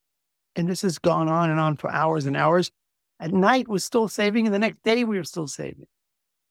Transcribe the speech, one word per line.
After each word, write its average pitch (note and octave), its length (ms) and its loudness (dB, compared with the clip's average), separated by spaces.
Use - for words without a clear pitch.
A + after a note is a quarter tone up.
And E3+ 140 0
this F#3 140 -4
has F3+ 160 -2
gone D#3+ 300 2
on E3 200 2
and D#3 100 0
on D#3 180 0
for - 140 -6
hours D#3 340 0
and C#3 120 -2
hours. D#3+ 340 2
At E3 120 -8
night, G#3 360 2
we're G3+ 120 -2
still A3+ 280 0
saving, G#3+ 380 0
and G#3+ 80 0
the G3 60 0
next G#3+ 240 -2
day, A#3 200 2
we A3 140 -2
were E3+ 60 -4
still D#3 240 -8
saving. C#3 400 -12